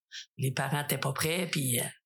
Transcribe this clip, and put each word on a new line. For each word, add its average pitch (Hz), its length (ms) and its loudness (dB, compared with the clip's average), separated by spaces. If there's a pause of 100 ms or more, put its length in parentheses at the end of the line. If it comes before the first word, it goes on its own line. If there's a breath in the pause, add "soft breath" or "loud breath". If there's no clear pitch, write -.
(380 loud breath)
les 131 140 2
parents 143 320 0
étaient 139 140 -2
pas 139 160 0
prêts, 165 360 0
puis, 143 300 2
euh - 40 -2 (220)